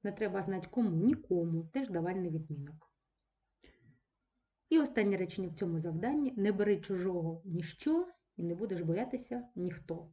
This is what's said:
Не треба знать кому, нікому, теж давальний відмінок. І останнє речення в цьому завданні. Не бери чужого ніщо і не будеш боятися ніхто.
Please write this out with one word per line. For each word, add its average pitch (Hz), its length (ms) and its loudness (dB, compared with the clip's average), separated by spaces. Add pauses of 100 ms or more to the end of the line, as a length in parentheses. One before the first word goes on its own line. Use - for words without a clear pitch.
Не 202 100 -4
треба 196 300 -2
знать 185 240 -4
кому, 226 240 2
нікому, 170 800 2
теж 269 160 -2
давальний 180 420 -2
відмінок. 151 600 -8 (1800)
І 320 120 6
останнє 208 360 4
речення 180 320 -2
в 160 60 -8
цьому 170 240 0
завданні. 240 580 0
Не 202 160 4
бери 202 280 4
чужого 180 640 -2
ніщо 294 640 -2 (280)
і 175 60 -6
не 170 120 -2
будеш 190 260 -4
боятися 240 760 -2
ніхто. 175 580 -6